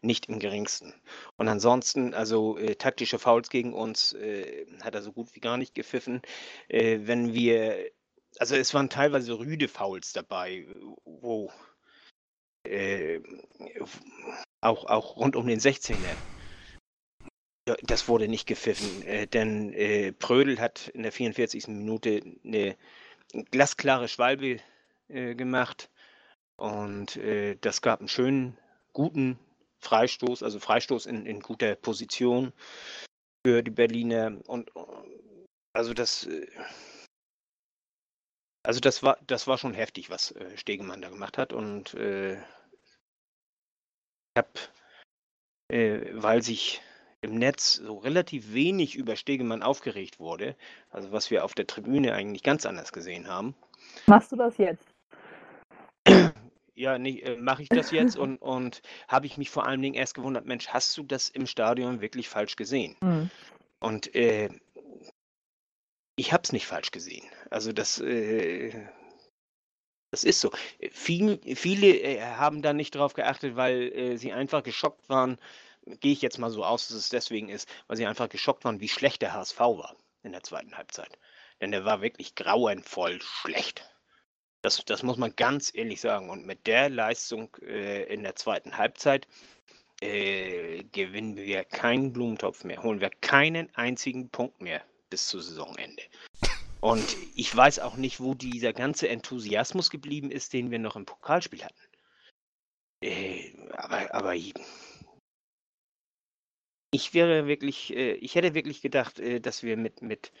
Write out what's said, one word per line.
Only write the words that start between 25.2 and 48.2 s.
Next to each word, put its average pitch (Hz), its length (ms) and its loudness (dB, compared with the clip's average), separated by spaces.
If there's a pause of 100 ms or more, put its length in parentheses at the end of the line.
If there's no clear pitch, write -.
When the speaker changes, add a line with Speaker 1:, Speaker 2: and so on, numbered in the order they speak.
Speaker 1:
gemacht 127 560 -4 (680)
und, 104 600 -6
äh, 104 400 -2
das - 260 -2
gab 117 160 2
einen 107 100 -12
schönen, 131 480 0 (340)
guten 139 460 0 (460)
Freistoß, 123 580 2
also 104 180 -4
Freistoß 113 460 0
in, 107 220 -8
in 107 120 -6
guter 107 360 -2
Position 123 760 0 (920)
für 120 160 8
die 117 80 -2
Berliner 113 640 2 (120)
und, 120 240 -8 (1040)
also 117 200 0
das, 117 320 -2
äh, 78 220 -8 (2250)
also 123 140 2
das 131 240 4
war, 135 240 6
das 123 180 -2
war 131 140 2
schon 120 160 -6
heftig, 107 340 -6
was, - 220 -4
äh, 98 260 -14
Stegemann 95 460 -6
da 92 60 -12
gemacht 98 280 -10
hat 131 160 -2
und, 104 400 -8
äh, 98 400 -4
ich 101 60 -10 (2000)
hab, - 180 -2 (1120)
äh, 110 420 2
weil 110 280 4
sich 113 400 -4 (400)
im 110 140 -4
Netz 123 400 4
so 107 220 -10
relativ 127 560 -2